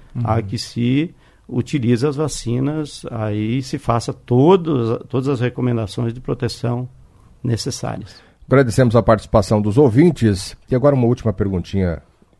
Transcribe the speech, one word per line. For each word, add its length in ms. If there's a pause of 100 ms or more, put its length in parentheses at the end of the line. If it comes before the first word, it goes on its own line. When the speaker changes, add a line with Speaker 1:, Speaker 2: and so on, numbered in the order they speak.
(140)
Speaker 1:
Uhum. 100
Speaker 2:
a 180
que 160
se 560 (340)
utilize 580
as 100
vacinas, 920
aí 520
se 160
faça 340
todos, 880 (100)
todas 200
as 120
recomendações 720
de 80
proteção 680 (540)
necessárias. 800 (260)
Speaker 1:
Agradecemos 480
a 60
participação 580
dos 160
ouvintes. 800 (140)
E 40
agora 200
uma 120
última 280
perguntinha 680 (400)